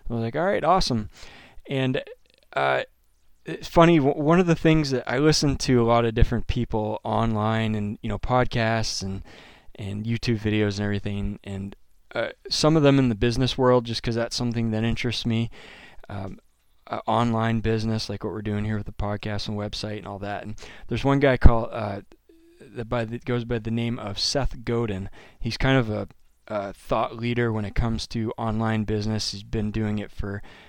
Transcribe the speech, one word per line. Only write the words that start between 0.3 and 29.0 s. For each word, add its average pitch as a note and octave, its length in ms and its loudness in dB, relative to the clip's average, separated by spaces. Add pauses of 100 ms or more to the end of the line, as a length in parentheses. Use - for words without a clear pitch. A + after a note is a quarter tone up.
"All D#3+ 100 0
right, G3+ 180 0
awesome." C#3+ 460 2 (600)
And, C3 320 0 (520)
uh, C3+ 300 0 (600)
it's - 240 -10
funny, E3+ 300 8
w-, D3 240 2
one E3 180 4
of F#3 60 4
the E3+ 100 2
things D#3 360 4
that B2 180 -2
I B2 80 0
listen D3 400 4
to B2 240 4
a - 20 4
lot A#2 220 4
of A2+ 80 0
different A#2 320 2
people A2 580 -2
online A2 720 0
and, G#2 300 -4
you A#2 40 -6
know, G#2 120 -4
podcasts A#2 800 0
and, F#2+ 220 -8 (520)
and G#2 300 -8
YouTube A#2 340 0
videos G#2 380 0
and G#2 80 -2
everything, G2+ 580 -4
and, G2 320 -10 (380)
uh, A2 160 -4 (200)
some D3+ 280 4
of D3 60 4
them C#3 160 6
in C3 100 4
the A2 60 0
business A#2+ 420 0
world, B2 280 4
just A#2 180 -6
'cause A#2 100 -2
that's A#2 220 -4
something A#2 360 -2
that A2 120 0
interests A#2 420 -2
me, A2+ 240 0 (580)
um, G2+ 320 -10 (460)
uh, A2 220 -8
online A2+ 540 2
business, A2 480 -2
like G2+ 140 -8
what G#2 80 -4
we're G#2 120 -8
doing G#2 200 -2
here G#2+ 140 -2
with G2+ 80 -6
the G2+ 60 -10
podcast G#2 560 -4
and G#2+ 100 -6
website G#2 400 -6
and - 100 -12
all G2+ 120 -10
that. G2+ 240 -8
And G#2 120 -10 (320)
there's A#2 160 -4
one C#3 160 4
guy C3+ 180 4
called, A#2 340 10
uh, G#2 300 -6 (580)
the, A#2+ 260 -12
by A#2 200 -2
the, A#2 120 -6
goes B2 260 -2
by A#2 140 -2
the A2 140 -4
name A#2 260 -2
of G2+ 220 -8
Seth - 440 0
Godin. G#2+ 460 -2 (300)
He's - 180 -4
kind C3+ 220 4
of A2 100 0
a, G#2 180 -4 (400)
a G2+ 260 -4
thought A#2+ 420 -2
leader A#2+ 360 0
when A2 140 -4
it G2 80 -8
comes A2+ 340 0
to A2+ 300 -4
online A2 460 0
business. G#2+ 480 -2